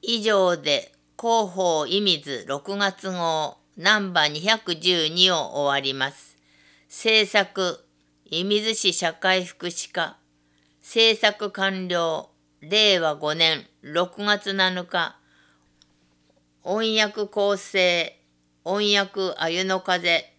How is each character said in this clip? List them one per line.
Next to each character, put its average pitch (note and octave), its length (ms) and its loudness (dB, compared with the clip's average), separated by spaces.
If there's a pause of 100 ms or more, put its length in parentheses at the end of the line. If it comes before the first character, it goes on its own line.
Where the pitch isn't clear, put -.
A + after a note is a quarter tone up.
以 A3+ 200 -2
上 G3 360 2
で、 C#3+ 340 -2 (260)
広 A3+ 360 0
報 E3+ 340 2
射 F#3+ 140 0
水 D3 460 -2
六 C#3+ 280 -6
月 G3 340 -4
号、 E3 520 -4 (160)
ナ G3+ 220 2
ン F#3+ 120 -4
バ E3+ 120 2
ー D3+ 40 2
二 D3+ 140 -4
百 G3+ 340 -2
十 E3 320 0
二 F3+ 240 4
を D3+ 260 -2
終 C#3+ 100 2
わ C#3 120 2
り C3+ 140 -4
ま C3+ 180 -4
す。 - 240 -20 (540)
制 A3 360 2
作、 F#3+ 600 -2 (440)
射 E3 140 -4
水 G#3+ 320 0
市 F#3+ 160 2
社 E3 220 -2
会 F#3 320 0
福 - 220 -12
祉 - 220 -8
課。 - 280 -6 (640)
制 A3+ 340 4
作 G#3 340 0
完 F#3+ 380 -2
了。 E3+ 440 -2 (300)
令 G3 380 4
和 D#3 160 0
五 D3+ 180 -2
年 D#3+ 360 0 (120)
六 E3+ 400 -4
月 G#3 300 -2
七 F#3 320 0
日。 F3 320 -4 (1500)
音 A3 360 -2
訳 G#3+ 300 0
構 G3+ 280 0
成、 F3+ 640 0 (460)
音 G3+ 280 0
訳 F#3+ 440 0
あ E3 120 -2
ゆ F3 140 -2
の F#3+ 160 0
風 F3 600 0